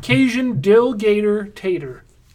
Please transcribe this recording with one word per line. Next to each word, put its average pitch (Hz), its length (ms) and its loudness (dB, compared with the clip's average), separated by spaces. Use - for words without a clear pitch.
Cajun 247 580 0
Dill 226 320 4
Gator 208 540 0
Tater. 165 580 -8